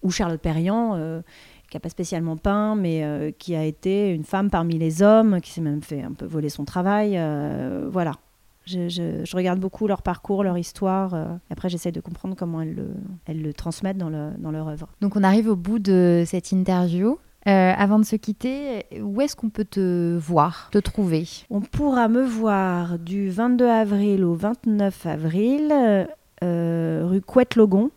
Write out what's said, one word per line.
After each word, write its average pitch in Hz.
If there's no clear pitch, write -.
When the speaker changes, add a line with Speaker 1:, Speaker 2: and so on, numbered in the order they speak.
Speaker 1:
Ou 180
Charlotte 170
Perriand, 190
euh, 160
qui -
a -
pas 170
spécialement 165
peint, 208
mais, 165
euh, 147
qui -
a 156
été 190
une 160
femme 196
parmi 170
les 160
hommes, 214
qui -
s'est -
même 151
fait 143
un -
peu -
voler 156
son 143
travail, 202
euh, 147
voilà. 170
Je, 180
je, 170
je -
regarde 185
beaucoup 190
leur 196
parcours, 196
leur 180
histoire, 190
euh, 160
et -
après 185
j'essaie 175
de 170
comprendre 185
comment 165
elles 160
le, -
elles 160
le 156
transmettent 190
dans 175
le, 151
dans 160
leur 156
œuvre. 156
Speaker 2:
Donc 202
on 208
arrive 208
au 214
bout 190
de 180
cette -
interview. 185
Euh, 185
avant 202
de 214
se 220
quitter, 254
où 208
est-ce 285
qu'on 220
peut 214
te 175
voir, 160
te 208
trouver ? 175
Speaker 1:
On 202
pourra 247
me 233
voir 190
du 190
vingt-deux 240
avril 202
au 170
vingt-neuf 202
avril, 202
euh, 165
rue 190
Couette-Logon 220